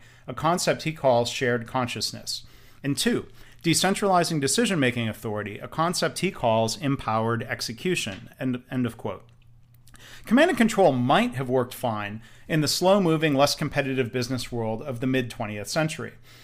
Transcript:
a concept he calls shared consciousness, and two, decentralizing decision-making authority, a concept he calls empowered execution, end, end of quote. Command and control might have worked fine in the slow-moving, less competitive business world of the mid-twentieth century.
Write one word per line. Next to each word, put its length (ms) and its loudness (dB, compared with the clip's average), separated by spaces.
a 60 -10
concept 500 0
he 80 -2
calls 360 2
shared 380 -2
consciousness, 800 -6
and 120 -2
two, 300 0
decentralizing 760 2
decision-making 680 0
authority, 500 -6
a 80 -12
concept 540 -2
he 100 0
calls 500 2
empowered 640 -2
execution, 960 -6
end, 320 -4
end 160 -2
of 100 -6
quote. 280 -10
Command 240 6
and 80 2
control 340 6
might 420 2
have 160 -4
worked 240 2
fine 480 -4
in 140 2
the 60 0
slow-moving, 640 4
less 200 4
competitive 580 -2
business 380 -4
world 320 -4
of 180 -8
the 60 0
mid-twentieth 640 -4
century. 440 -4